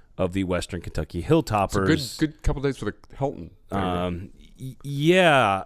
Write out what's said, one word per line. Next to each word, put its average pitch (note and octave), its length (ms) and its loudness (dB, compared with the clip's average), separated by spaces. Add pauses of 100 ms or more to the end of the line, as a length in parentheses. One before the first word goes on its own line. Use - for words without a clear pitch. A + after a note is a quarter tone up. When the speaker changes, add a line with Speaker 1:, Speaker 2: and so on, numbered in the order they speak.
(180)
Speaker 1:
of F#2 140 -2
the F#2+ 140 -2
Western F2 360 -4
Kentucky - 420 -6
Hilltoppers. G2+ 680 2
Speaker 2:
It's D3 280 -2
a - 40 -14
good, D#3 120 0
good - 100 -20
couple D3 180 0
days C3+ 160 -2
for - 80 -10
the G#2 80 -4 (240)
Helton C#3 320 -6 (200)
thing. F#2+ 100 -4
Speaker 1:
Um, F2+ 500 -4 (280)
y-, C3 260 -14
yeah, C#3+ 840 4